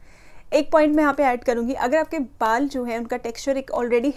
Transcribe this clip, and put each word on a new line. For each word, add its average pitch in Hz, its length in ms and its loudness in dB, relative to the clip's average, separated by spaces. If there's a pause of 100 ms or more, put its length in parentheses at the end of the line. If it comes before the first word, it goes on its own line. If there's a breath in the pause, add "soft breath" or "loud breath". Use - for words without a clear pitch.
(540 soft breath)
एक 302 180 2
पॉइंट 302 240 4
मैं 311 80 4
यहाँ 285 100 4
पे 285 100 0
ऐड 247 200 0
करूँगी, 240 300 -2
अगर 254 240 0
आपके 320 220 -2
बाल 233 480 0
जो 269 160 -4
है 233 140 -4
उनका 233 200 -6
टेक्सचर 240 400 -4
एक 269 140 -8
already 240 460 0